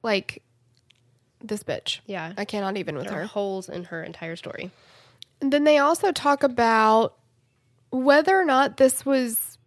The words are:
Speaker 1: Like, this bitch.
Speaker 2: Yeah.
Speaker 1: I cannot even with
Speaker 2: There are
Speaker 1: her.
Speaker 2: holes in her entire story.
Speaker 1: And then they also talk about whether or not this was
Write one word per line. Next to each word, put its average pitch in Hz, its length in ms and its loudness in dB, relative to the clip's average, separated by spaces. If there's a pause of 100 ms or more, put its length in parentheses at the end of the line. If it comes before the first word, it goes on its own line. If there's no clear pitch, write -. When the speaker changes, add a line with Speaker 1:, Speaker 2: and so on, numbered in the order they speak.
Speaker 1:
Like, 202 420 -4 (960)
this 214 220 -8
bitch. - 440 -6
Speaker 2:
Yeah. 175 300 -10
Speaker 1:
I 202 80 -6
cannot 202 320 -6
even 160 200 -8
with 135 100 -8
Speaker 2:
There 202 100 -8
are 151 40 -6
Speaker 1:
her. 196 60 -8
Speaker 2:
holes 196 420 -6
in 175 160 -10
her 165 180 -12
entire 170 320 -12
story. - 360 -14 (720)
Speaker 1:
And 277 120 0
then 294 100 2
they 302 140 6
also 330 340 2
talk 285 300 0
about 226 760 2 (760)
whether 294 480 4
or 370 60 2
not 277 320 2
this 262 280 4
was 254 600 -2